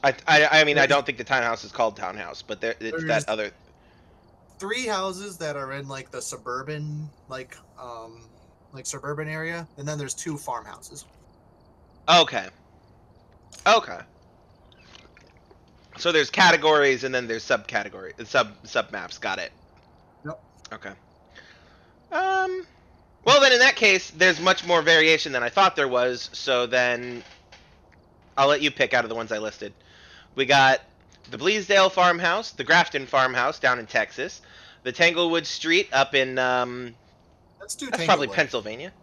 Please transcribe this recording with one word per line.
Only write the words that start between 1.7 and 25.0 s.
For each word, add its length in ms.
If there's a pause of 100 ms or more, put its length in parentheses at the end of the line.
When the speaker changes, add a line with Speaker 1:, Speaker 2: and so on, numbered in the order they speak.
Speaker 1:
called 240
townhouse, 460
but 180
there, 200
it's 100
Speaker 2:
there's 140
Speaker 1:
that 240
other 220 (1080)
Speaker 2:
three 280
houses 520
that 180
are 160
in, 160
like, 240
the 100
suburban, 880 (180)
like, 280 (240)
um, 480 (440)
like, 140
suburban 420
area, 380 (100)
and 100
then 120
there's 160
two 220
farmhouses. 680 (1040)
Speaker 1:
Okay. 380 (1200)
Okay. 320 (2000)
So 140
there's 180
categories, 720
and 100
then 120
there's 180
subcategory, 840
sub, 380
sub 280
maps. 260
Got 200
it. 140 (720)
Speaker 2:
Yep. 160 (320)
Speaker 1:
Okay. 200 (1200)
Um, 540 (580)
well, 160
then 120
in 80
that 160
case, 340
there's 300
much 260
more 160
variation 500